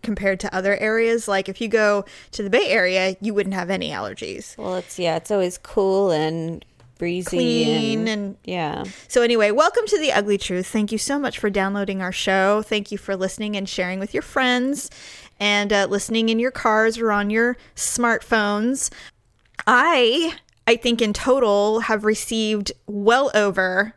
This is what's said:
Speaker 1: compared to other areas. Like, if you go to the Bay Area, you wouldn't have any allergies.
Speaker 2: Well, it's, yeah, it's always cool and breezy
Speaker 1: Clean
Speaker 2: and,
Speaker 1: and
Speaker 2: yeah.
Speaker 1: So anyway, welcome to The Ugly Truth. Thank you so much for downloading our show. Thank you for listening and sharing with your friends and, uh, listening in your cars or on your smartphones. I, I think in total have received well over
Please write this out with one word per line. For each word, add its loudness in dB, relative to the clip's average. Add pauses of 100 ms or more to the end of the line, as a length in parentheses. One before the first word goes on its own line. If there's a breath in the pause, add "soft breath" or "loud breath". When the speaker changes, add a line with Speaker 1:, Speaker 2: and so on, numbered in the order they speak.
Speaker 1:
compared -2
to -6
other 0
areas. 0
Like, -2
if -12
you -4
go 2 (260 loud breath)
to -8
the -4
Bay 4
Area, 2
you -4
wouldn't 0
have -4
any -2
allergies. -8
Speaker 2:
Well, -6
it's, -10
yeah, 0
it's -10
always 0
cool 0
and -2 (340)
breezy -4
Speaker 1:
Clean 0
Speaker 2:
and, -2
Speaker 1:
and -6
Speaker 2:
yeah. -6 (240 loud breath)
Speaker 1:
So 2
anyway, 4
welcome 4
to 0
The 0
Ugly 2
Truth. -4
Thank -2
you -4
so -2
much -4
for -2
downloading -2
our -6
show. 2
Thank -4
you -6
for -6
listening -4
and -6
sharing -4
with -8
your -2
friends -2 (500 loud breath)
and, 2
uh, 4
listening -2
in 0
your 0
cars 2
or 0
on 0
your 2 (200 soft breath)
smartphones. 0 (760 loud breath)
I, 4 (320)
I 6
think 0
in 2
total 4
have 0
received 0 (140)
well 2
over 2